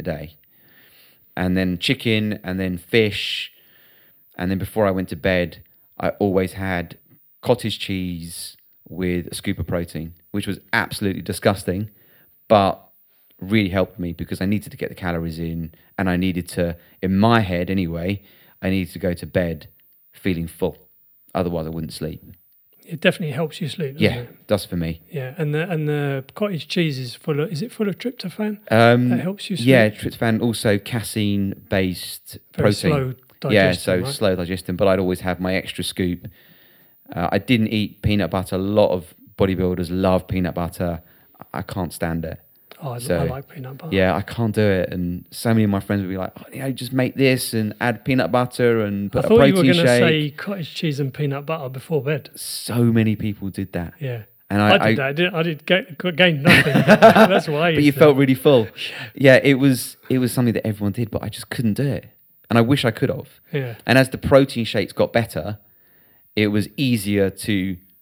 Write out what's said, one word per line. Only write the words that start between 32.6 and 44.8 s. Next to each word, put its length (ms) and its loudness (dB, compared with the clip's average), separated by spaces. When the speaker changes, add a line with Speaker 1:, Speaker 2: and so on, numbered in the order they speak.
Speaker 1:
protein. 20 2
Speaker 2:
slow 400 0
Speaker 1:
Yeah, 180 6
Speaker 2:
digestion, 140 -2
Speaker 1:
so 220 0
Speaker 2:
right? 100 -6
Speaker 1:
slow 220 0
digestion, 400 -6
but 120 4
I'd 100 4
always 220 0
have 200 -4
my 140 -2
extra 300 -6
scoop. 440 -4
Uh, 180 -4
I 60 0
didn't 300 0
eat 340 -4
peanut 280 0
butter. 260 -4
A 20 -2
lot 320 2
of 240 -4
bodybuilders 520 0
love 380 0
peanut 260 -2
butter. 480 -4
I 100 -8
can't 300 -6
stand 320 -4
it. 160 -10
Speaker 2:
Oh, 100 -8
I, 60 -8
Speaker 1:
So, 200 -2
Speaker 2:
I 60 0
like 240 -6
peanut 300 -14
butter. 160 -8
Speaker 1:
yeah, 200 4
I 80 -2
can't 320 -4
do 80 2
it. 300 2